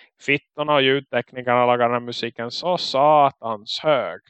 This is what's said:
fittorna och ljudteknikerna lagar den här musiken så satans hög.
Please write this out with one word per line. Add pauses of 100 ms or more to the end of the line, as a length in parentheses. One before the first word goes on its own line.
(200)
fittorna
och
ljudteknikerna
lagar
den
här
musiken
så
satans
hög.